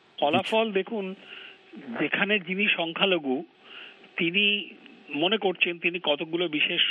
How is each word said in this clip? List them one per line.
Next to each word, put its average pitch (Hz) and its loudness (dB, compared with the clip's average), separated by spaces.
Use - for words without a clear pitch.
ফলাফল 196 2
দেখুন, 190 -2
যেখানে 196 0
যিনি 190 0
সংখ্যালঘু 165 0
তিনি 202 0
মনে 175 2
করছেন 185 0
তিনি 175 -2
কতগুলো 165 0
বিশেষ 151 0